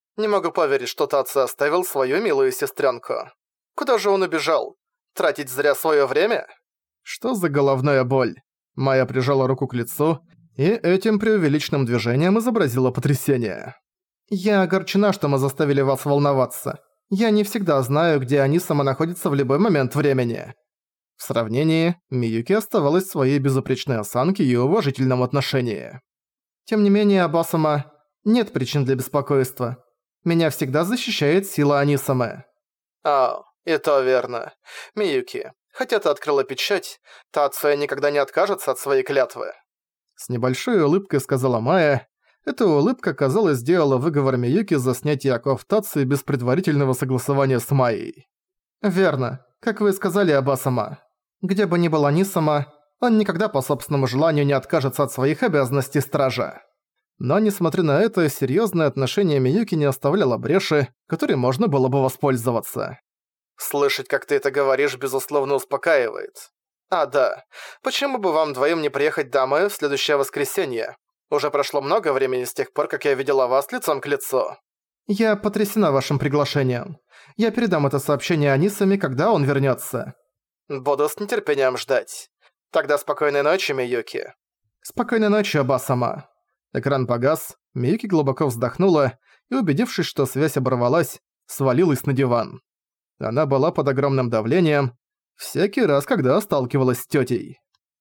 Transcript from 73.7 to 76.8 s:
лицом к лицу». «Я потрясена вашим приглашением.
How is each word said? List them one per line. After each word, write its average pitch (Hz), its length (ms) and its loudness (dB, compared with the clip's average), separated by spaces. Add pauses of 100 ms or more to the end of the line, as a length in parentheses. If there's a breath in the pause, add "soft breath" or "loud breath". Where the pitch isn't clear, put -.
лицом 240 280 -4
к - 60 -12
лицу». 135 500 -2 (500)
«Я 214 300 2
потрясена 208 560 0
вашим 139 260 0
приглашением. 139 800 -2 (380 loud breath)